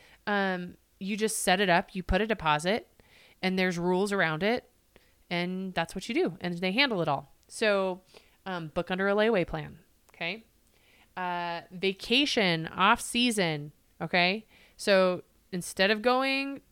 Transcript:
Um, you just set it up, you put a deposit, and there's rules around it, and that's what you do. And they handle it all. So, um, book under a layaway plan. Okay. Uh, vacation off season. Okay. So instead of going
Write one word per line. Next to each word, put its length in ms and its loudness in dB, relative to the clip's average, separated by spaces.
Um, 500 -2
you 160 -4
just 260 -2
set 180 4
it 80 4
up, 260 2
you 80 -4
put 180 2
a 60 0
deposit, 640 0
and 160 0
there's 200 0
rules 340 2
around 300 0
it, 280 -2
and 460 -4
that's 200 -4
what 140 -8
you 60 -4
do. 260 -2
And 180 -6
they 140 -2
handle 300 0
it 60 0
all. 260 -4
So, 540 0
um, 220 -8
book 220 -4
under 180 0
a 60 2
layaway 320 2
plan. 320 -10
Okay. 300 -8
Uh, 460 -6
vacation 960 0
off 320 2
season. 720 -2
Okay. 460 0
So 460 4
instead 380 0
of 100 0
going 600 0